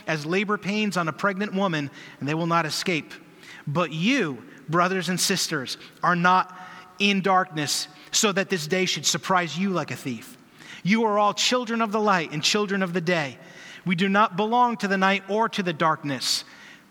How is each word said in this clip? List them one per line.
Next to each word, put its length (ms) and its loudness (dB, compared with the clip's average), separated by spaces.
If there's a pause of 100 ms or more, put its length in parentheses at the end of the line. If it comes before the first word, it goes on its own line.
as 180 -2
labor 320 0
pains 380 -2
on 140 0
a 20 -2
pregnant 420 -2
woman, 360 0 (300)
and 100 -4
they 60 0
will 120 -2
not 180 2
escape. 480 -4 (540)
But 240 -2
you, 500 0 (280)
brothers 400 2
and 100 0
sisters, 580 -2 (260)
are 120 4
not 420 2 (420)
in 220 2
darkness, 680 0 (240)
so 200 2
that 180 0
this 180 -2
day 180 0
should 200 -2
surprise 520 0
you 140 0
like 200 -2
a 40 -8
thief. 420 -8 (460)
You 200 4
are 160 2
all 140 4
children 480 0
of 100 -2
the 80 0
light 320 2
and 120 -4
children 380 0
of 120 -2
the 80 0
day. 360 -2 (480)
We 100 0
do 120 2
not 300 2
belong 400 2
to 100 -2
the 100 0
night 300 2
or 220 0
to 140 -4
the 100 -2
darkness." 720 0 (460)